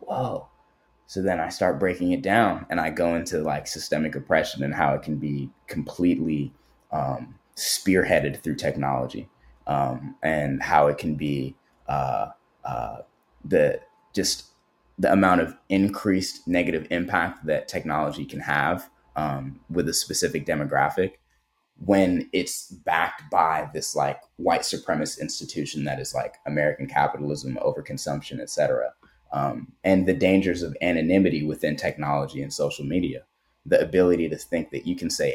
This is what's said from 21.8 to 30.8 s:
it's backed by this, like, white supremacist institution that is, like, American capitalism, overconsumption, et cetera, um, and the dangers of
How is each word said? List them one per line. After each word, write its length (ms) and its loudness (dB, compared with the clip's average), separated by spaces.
it's 380 -4
backed 600 -2
by 420 2
this, 220 -6
like, 260 0
white 260 2
supremacist 580 -4
institution 640 -6
that 160 -4
is, 140 -8
like, 220 -4
American 420 0
capitalism, 760 -2
overconsumption, 760 -6
et 100 -12
cetera, 420 0
um, 400 -4
and 220 6
the 80 6
dangers 480 4
of 200 -6